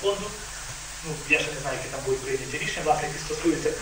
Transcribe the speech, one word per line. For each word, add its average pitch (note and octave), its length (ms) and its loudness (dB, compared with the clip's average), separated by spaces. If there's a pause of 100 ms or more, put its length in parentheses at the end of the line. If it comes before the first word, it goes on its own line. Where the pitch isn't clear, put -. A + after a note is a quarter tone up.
фонду. G3+ 260 2 (800)
Ну, D#3+ 60 -4 (180)
я D3+ 100 6
ще D3 160 0
не - 60 -4
знаю, C3 180 -2
які C3 140 -4
там C3+ 120 -4
будуть C3 200 2
прийняті C3 380 -2
рішення, D#3+ 220 -2
власне, D3 220 4
які D3+ 180 -4
стосуються D3+ 440 2 (120)